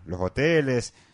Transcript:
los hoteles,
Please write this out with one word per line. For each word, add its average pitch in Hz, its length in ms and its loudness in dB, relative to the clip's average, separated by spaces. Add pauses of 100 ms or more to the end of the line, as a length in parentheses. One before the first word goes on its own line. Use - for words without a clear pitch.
los 90 140 -6
hoteles, 135 760 0 (200)